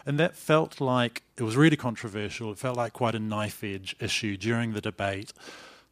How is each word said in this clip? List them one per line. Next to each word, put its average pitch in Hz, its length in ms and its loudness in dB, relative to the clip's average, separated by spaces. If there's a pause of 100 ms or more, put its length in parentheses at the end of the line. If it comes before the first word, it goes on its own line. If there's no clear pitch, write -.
And 139 140 0
that 165 160 2
felt - 440 2
like, 127 440 2 (140)
it 123 60 -4
was 110 140 0
really 151 180 8
controversial. 107 760 -4
It 98 60 -12
felt 123 200 -4
like 117 160 -2
quite 117 220 2
a 113 40 -2
knife-edge 104 800 -4
issue 104 380 -2
during 113 360 0
the 104 80 -2
debate. 98 520 -4 (580)